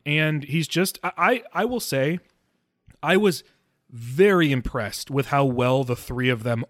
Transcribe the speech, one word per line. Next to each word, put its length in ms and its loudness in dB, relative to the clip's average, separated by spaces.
and 380 0
he's 240 -2
just, 380 -2
I, 120 -4
I, 260 2
I 40 0
will 120 -4
say, 400 -2
I 160 2
was 280 2
very 640 2
impressed 640 -4
with 160 0
how 160 2
well 400 2
the 100 -2
three 340 -4
of 140 0
them 280 -2